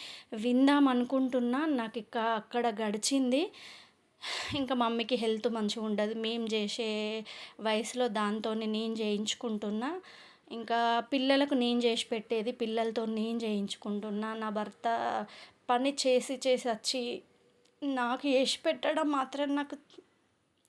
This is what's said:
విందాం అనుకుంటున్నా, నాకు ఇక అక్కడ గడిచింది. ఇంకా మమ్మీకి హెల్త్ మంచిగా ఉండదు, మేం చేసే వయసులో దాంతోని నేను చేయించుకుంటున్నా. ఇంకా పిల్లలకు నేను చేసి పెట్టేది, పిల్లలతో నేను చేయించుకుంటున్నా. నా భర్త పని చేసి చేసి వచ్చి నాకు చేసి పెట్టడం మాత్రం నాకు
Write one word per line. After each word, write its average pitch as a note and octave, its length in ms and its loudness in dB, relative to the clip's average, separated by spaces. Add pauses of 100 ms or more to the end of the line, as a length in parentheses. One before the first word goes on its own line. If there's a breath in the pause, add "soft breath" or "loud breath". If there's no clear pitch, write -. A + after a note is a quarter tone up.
(320 loud breath)
విందాం C4 560 6
అనుకుంటున్నా, B3+ 800 2
నాకు A#3+ 320 -2
ఇక A3 200 -6
అక్కడ A3+ 480 0
గడిచింది. A#3+ 840 2 (1040 loud breath)
ఇంకా C4+ 180 0
మమ్మీకి A#3 400 0
హెల్త్ A3 340 0
మంచిగా G#3+ 360 -2
ఉండదు, G#3+ 300 0
మేం A3+ 400 -4
చేసే G#3+ 720 -2 (360 loud breath)
వయసులో A3 480 0
దాంతోని A3 580 -2
నేను A3 280 -2
చేయించుకుంటున్నా. A3 1080 -2 (520 loud breath)
ఇంకా A#3 480 0 (120)
పిల్లలకు C#4 420 2
నేను A#3+ 260 2
చేసి A3+ 260 2
పెట్టేది, A3+ 460 -2
పిల్లలతో A3+ 540 -2
నేను A3 320 -2
చేయించుకుంటున్నా. G#3 960 -4
నా A3 140 -6
భర్త A3 800 -2 (440 loud breath)
పని B3+ 240 2 (120)
చేసి B3+ 400 2
చేసి B3+ 220 2
వచ్చి A#3+ 540 -4 (600)
నాకు C4 460 0
చేసి C4 380 4
పెట్టడం D4+ 440 2
మాత్రం C#4 460 0
నాకు C#4+ 200 -4 (920)